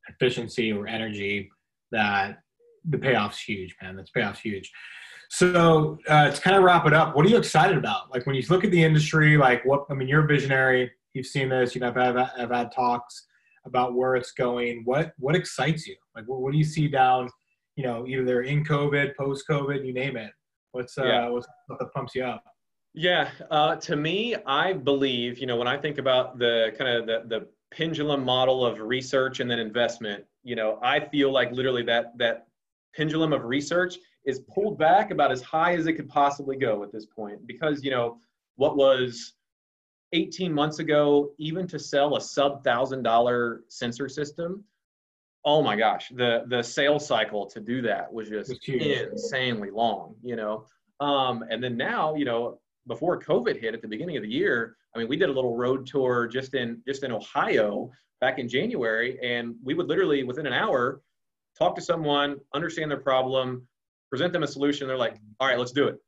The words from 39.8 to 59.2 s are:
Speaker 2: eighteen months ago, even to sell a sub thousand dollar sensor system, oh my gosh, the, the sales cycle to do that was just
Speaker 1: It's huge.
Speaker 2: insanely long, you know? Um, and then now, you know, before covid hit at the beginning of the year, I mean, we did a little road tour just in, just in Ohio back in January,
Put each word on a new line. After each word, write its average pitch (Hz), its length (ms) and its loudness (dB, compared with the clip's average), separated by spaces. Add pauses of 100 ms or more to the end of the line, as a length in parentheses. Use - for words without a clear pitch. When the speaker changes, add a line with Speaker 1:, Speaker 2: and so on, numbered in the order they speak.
Speaker 2:
eighteen 175 380 -2
months 151 280 -2
ago, 147 580 4
even 160 300 -6
to 165 100 -10
sell 143 380 0
a 107 60 -2
sub - 420 -2
thousand 127 400 0
dollar 120 640 2
sensor 123 420 -8
system, 170 540 -8 (840)
oh 147 160 4
my 113 140 0
gosh, 104 400 0
the, 117 320 2
the 120 160 0
sales 147 420 0
cycle 107 420 -2
to - 120 -16
do 120 240 -6
that 101 280 -2
was 107 180 -10
just 107 220 -8
Speaker 1:
It's - 140 -12
huge. 139 460 -2
Speaker 2:
insanely 117 580 -4
long, 110 540 -2
you 120 120 -8
know? 107 300 -6 (340)
Um, 131 500 0
and 113 140 -4
then 120 140 -4
now, 165 380 -2
you 143 100 -2
know, 117 340 -2 (280)
before 151 320 -4
covid 196 400 0
hit 113 140 -4
at 113 80 -10
the 110 60 -14
beginning 139 280 -8
of 110 80 -4
the 107 60 -8
year, 123 480 -2 (180)
I 117 40 -8
mean, 113 100 -4
we 147 80 -2
did 170 120 2
a 139 40 -2
little 127 240 0
road 127 280 0
tour 127 420 0
just 131 260 -6
in, 120 340 -4
just 135 160 -6
in 127 80 -6
Ohio 117 800 -2 (300)
back 131 180 0
in 120 100 -6
January, 127 720 -2